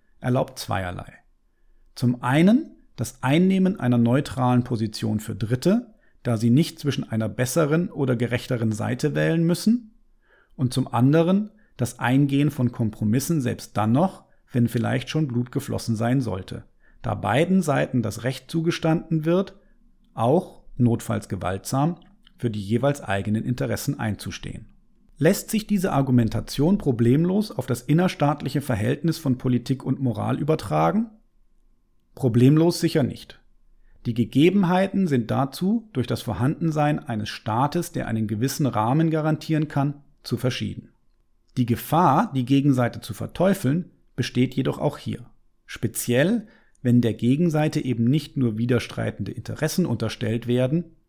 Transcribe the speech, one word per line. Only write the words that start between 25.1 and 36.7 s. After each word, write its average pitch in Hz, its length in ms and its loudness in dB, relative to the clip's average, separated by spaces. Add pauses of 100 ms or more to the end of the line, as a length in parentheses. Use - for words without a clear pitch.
Lässt 175 320 2
sich 208 180 -2
diese 190 260 0
Argumentation 131 840 2
problemlos 151 720 2
auf - 140 -6
das - 160 -4
innerstaatliche 147 800 0
Verhältnis 131 580 -2
von 127 200 0
Politik 127 480 -2
und 139 160 -2
Moral 113 360 -2
übertragen? 160 720 0 (1040)
Problemlos 139 680 4
sicher 160 220 2
nicht. - 360 -8 (640)
Die 120 80 -4
Gegebenheiten 185 920 2
sind 127 240 0
dazu 180 600 -2
durch 123 140 -2
das - 140 -4
Vorhandensein 147 800 0